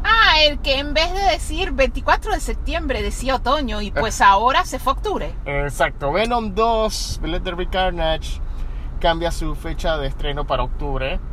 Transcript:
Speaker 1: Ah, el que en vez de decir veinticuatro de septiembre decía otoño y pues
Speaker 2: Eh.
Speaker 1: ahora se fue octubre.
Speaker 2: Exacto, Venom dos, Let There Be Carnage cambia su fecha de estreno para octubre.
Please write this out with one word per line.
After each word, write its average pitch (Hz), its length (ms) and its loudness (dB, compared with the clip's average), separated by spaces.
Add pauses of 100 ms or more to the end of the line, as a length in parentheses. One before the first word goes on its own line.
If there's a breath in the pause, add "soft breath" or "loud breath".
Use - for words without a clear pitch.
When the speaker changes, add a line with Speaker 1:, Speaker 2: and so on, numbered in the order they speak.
Speaker 1:
Ah, 403 380 4
el 294 180 4
que 269 200 0
en 294 140 -4
vez 330 200 0
de 381 80 0 (100)
decir 311 420 -2
veinticuatro 277 600 2
de 330 60 -2
septiembre 269 640 -2
decía 247 320 -2
otoño 240 460 0
y 202 100 -4
pues - 280 -2
Speaker 2:
Eh. 226 40 4
Speaker 1:
ahora 233 420 6
se - 140 -6
fue - 140 0
octubre. 277 420 -4 (100)
Speaker 2:
Exacto, 143 640 -2
Venom 220 440 0
dos, 220 680 0
Let 170 180 -2
There 180 140 -4
Be 170 140 -2
Carnage 170 720 0 (600 loud breath)
cambia 165 320 2
su 156 240 -2
fecha 160 420 -2
de 139 100 -2
estreno 143 400 -2
para 127 160 0
octubre. 135 560 -2 (140)